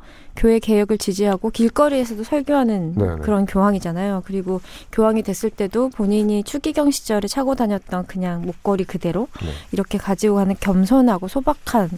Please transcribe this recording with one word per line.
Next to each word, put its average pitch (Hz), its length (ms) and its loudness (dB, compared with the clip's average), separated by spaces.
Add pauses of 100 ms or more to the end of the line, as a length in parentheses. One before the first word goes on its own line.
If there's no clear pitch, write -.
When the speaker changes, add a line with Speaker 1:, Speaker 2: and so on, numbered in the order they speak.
(360)
Speaker 1:
교회 226 240 4
개혁을 214 360 2
지지하고 202 540 0
길거리에서도 233 720 2
설교하는 233 720 0
Speaker 2:
네, 202 100 2
네. 175 140 -2
Speaker 1:
그런 202 240 2
교황이잖아요. 190 800 0
그리고 185 380 -4 (300)
교황이 220 300 4
됐을 208 280 -4
때도 220 400 -2
본인이 208 520 0
추기경 294 480 0
시절에 208 380 -2
차고 269 260 0
다녔던 202 520 -2
그냥 180 400 -4
목걸이 190 380 -2
그대로 180 440 -4 (140)
Speaker 2:
네. - 60 -4 (240)
Speaker 1:
이렇게 196 260 -2
가지고 202 380 0
가는 196 220 2
겸손하고 196 680 4
소박한 254 680 0